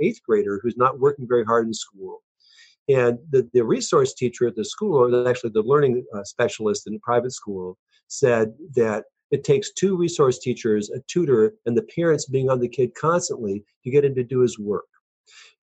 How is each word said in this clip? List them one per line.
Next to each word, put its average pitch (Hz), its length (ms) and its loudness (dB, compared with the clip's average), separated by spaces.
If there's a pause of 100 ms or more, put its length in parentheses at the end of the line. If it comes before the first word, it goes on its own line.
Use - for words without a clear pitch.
eighth 220 260 -2
grader 101 360 0
who's 117 140 -4
not 127 220 0
working 135 300 0
very 120 160 2
hard 113 220 2
in 110 80 -6
school. 95 480 -14 (640)
And 120 300 2 (120)
the, 127 220 2
the 120 100 4
resource 156 520 0
teacher 123 320 -2
at 117 100 -4
the 107 80 -4
school, 185 320 -4
or 123 320 4
actually 120 220 -2
the 107 120 0
learning, 127 420 2 (120)
uh, 101 80 -8
specialist 107 640 -2
in 107 80 -8
a 107 60 -8
private 120 320 -2
school, 92 440 -10 (320)
said 113 460 2 (200)
that 110 300 0 (260)
it 143 140 -2
takes 139 280 0
two 190 240 0
resource 160 420 2
teachers, 110 520 -2
a 131 160 -10
tutor, 123 480 2 (120)
and 120 100 -2
the 110 60 2
parents 165 440 -2
being 131 240 0
on 131 80 2
the 120 100 -2
kid 120 280 -2
constantly 131 640 -2 (220)
to 127 60 -8
get 139 140 4
him 139 120 0
to 127 80 -2
do 127 160 -2
his 117 180 2
work. 101 280 -4 (760)